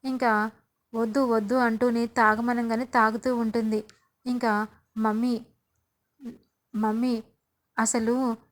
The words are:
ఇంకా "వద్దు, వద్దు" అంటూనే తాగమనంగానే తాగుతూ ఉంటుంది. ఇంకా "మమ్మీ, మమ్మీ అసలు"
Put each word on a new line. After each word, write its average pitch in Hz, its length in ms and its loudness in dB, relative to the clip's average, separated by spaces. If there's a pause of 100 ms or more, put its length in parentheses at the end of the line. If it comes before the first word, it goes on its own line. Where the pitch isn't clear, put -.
ఇంకా 226 460 0 (440)
"వద్దు, 233 300 0
వద్దు" 226 300 0
అంటూనే 233 520 2
తాగమనంగానే 233 800 0
తాగుతూ 233 520 2
ఉంటుంది. 220 480 -2 (420)
ఇంకా 233 400 0 (300)
"మమ్మీ, 220 440 0 (1300)
మమ్మీ 220 480 -2 (560)
అసలు" 233 580 0 (160)